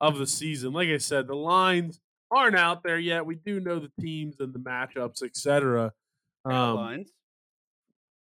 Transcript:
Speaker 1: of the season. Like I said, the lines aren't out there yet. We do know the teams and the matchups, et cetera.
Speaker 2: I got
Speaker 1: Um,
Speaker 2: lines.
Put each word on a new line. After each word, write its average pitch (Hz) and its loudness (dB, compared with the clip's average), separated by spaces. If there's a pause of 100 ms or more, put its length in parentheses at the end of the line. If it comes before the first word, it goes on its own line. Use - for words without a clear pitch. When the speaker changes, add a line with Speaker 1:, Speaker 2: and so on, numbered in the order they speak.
Speaker 1:
of 151 4
the 139 -2
season. 139 -4
Like 170 0
I 147 0
said, 135 -2
the 135 -8
lines 175 2 (300)
aren't 240 6
out 170 4
there 170 0
yet. 170 0
We 165 -6
do 196 -4
know 175 -4
the 147 -10 (100)
teams 156 -6
and 131 -6
the 127 -8
matchups, 127 -6
et 120 -10
cetera. 131 2 (520)
Speaker 2:
I 131 -4
got 123 4
Speaker 1:
Um, 113 2
Speaker 2:
lines. 120 -8 (1160)